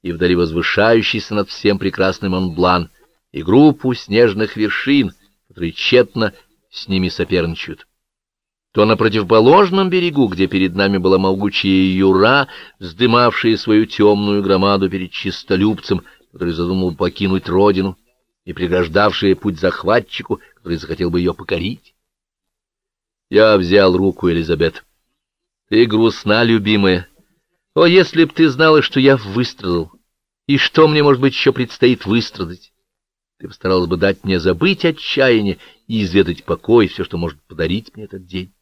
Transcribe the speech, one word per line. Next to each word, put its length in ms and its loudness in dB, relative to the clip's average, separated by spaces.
и 100 -8
вдали 220 0
возвышающийся 1000 0
над 140 -2
всем 300 -2
прекрасный 500 -4
Монблан, 640 -2
и 120 -10
группу 520 2
снежных 640 -2
вершин, 560 -2
которые 240 -8
тщетно 640 0
с 180 -18
ними 200 -2
соперничают. 800 -6
То 120 2
на 120 2
противоположном 920 4
берегу, 380 0
где 180 -2
перед 280 -2
нами 240 0
была 200 2
могучая 760 0
Юра, 540 2
вздымавшая 760 0
свою 300 0
темную 560 0
громаду 460 0
перед 220 -8
чистолюбцем, 920 -4
который 220 -6
задумал 400 -4
покинуть 540 -4
родину, 500 0
и 80 -14
преграждавшая 840 0
путь 240 -6
захватчику, 800 -4
который 220 -8
захотел 320 -6
бы 100 -2
ее 140 -2
покорить. 600 -8
Я 260 4
взял 400 4
руку 340 0
Элизабет. 540 -2
"Ты 180 4
грустна, 560 0
любимая. 680 0
О, 120 4
если 380 4
б 100 -4
ты 140 2
знала, 340 4
что 180 -2
я 160 6
выстрадал, 760 -6
и 120 0
что 300 2
мне, 140 0
может 180 2
быть, 140 0
еще 180 0
предстоит 520 -2
выстрадать! 680 -6
Ты 100 -16
постаралась 400 -4
бы 80 -4
дать 260 -2
мне 160 -2
забыть 460 -2
отчаяние 760 0
и 160 -2
изведать 400 0
покой, 420 0
все, 180 -8
что 120 -10
может 260 -8
подарить 520 -8
мне 100 -18
этот 220 -20
день". 360 -12